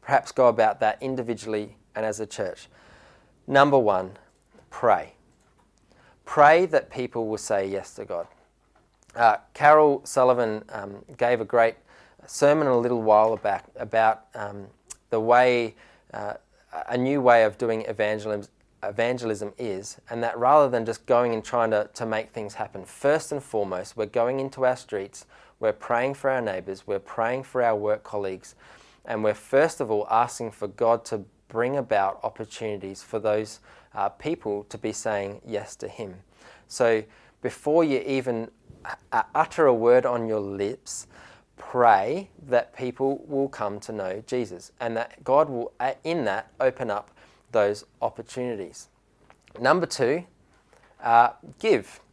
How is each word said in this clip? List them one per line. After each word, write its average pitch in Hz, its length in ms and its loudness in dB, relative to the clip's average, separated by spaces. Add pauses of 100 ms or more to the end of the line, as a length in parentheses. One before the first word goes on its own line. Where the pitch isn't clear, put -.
perhaps - 300 0
go 127 160 4
about 110 340 2
that 107 200 -2
individually 113 760 -6 (180)
and 110 100 -4
as 107 140 -6
a 110 60 -6
church. - 420 -10 (800)
Number 139 320 6
one, 98 380 0 (520)
pray. 95 440 0 (1120)
Pray 156 400 6
that 156 240 0
people 123 380 -6
will 107 100 -4
say 101 300 -2
yes 98 280 -8
to 104 100 -12
God. 85 220 -8 (880)
Uh, 113 220 4 (160)
Carol 151 500 6
Sullivan, 120 640 0
um, 101 360 -12 (120)
gave 120 240 0
a 107 40 -6
great 117 300 2 (520)
sermon 147 400 2
a 127 100 2
little 120 240 0
while 110 360 4
back 98 280 -4 (120)
about, 110 480 0 (100)
um, 101 320 -12 (420)
the 117 100 0
way, 120 560 4 (380)
uh, 104 200 -10 (540)
a - 80 -6
new 131 240 0
way 120 240 8
of 104 140 0
doing 113 300 -2
evangelism, 107 640 -4 (320)
evangelism 110 760 -4
is, 107 420 -8 (120)
and 117 120 -6
that 117 140 -4
rather 139 320 4
than 117 160 -2
just 110 220 -8
going 120 260 2
and 110 100 -4
trying 117 280 -2
to, 104 240 0
to 120 100 -8
make 110 240 -6
things 104 240 -12
happen, 98 320 -12
first - 460 -2
and 143 100 -6
foremost, 95 560 -6
we're 110 80 -2
going 120 340 -2
into 135 240 -6
our 127 120 2
streets, - 500 -10 (340)
we're 107 140 0
praying 123 400 -2
for 139 160 -4
our 131 120 -2
neighbours, 95 440 -8
we're 98 140 -4
praying 120 420 -4
for 127 220 -4
our 113 120 2
work 107 280 -2
colleagues, 95 500 -10 (520)
and 110 180 -6
we're 107 100 2
first 151 480 0
of 117 80 -4
all 104 220 0
asking 117 400 -2
for 107 160 -10
God 113 380 0
to 104 200 -8 (220)
bring 135 300 -2
about 101 440 -2
opportunities 104 800 -10
for - 160 -8
those, 107 420 -4 (360)
uh, 101 140 -2
people 107 560 -8
to - 120 -16
be 110 160 -6
saying 101 500 -6
yes 101 340 -8
to 110 100 -12
Him. 95 340 -14 (460)
So 113 360 0 (380)
before 151 420 0
you 139 220 0
even, 127 460 -4 (600)
uh, 110 120 0 (100)
utter 160 320 0
a 131 80 6
word 120 320 4
on 120 220 -2
your 110 120 -2
lips, 98 680 -8 (500)
pray 120 720 2 (180)
that 120 260 0
people 131 440 -4 (100)
will 139 220 -2
come 104 320 -8
to - 100 -14
know 101 340 -8
Jesus 101 540 -8
and 117 160 -6
that - 300 -8
God 147 240 2
will, 120 300 -8
uh, 139 140 -4 (120)
in 160 180 -4
that, 104 260 -4 (100)
open 127 300 -2
up 104 220 -6 (400)
those 104 320 0 (180)
opportunities. 117 840 -10 (720)
Number 160 260 2
two, 139 400 -2 (800)
uh, 117 280 6 (260)
give. 165 420 0 (140)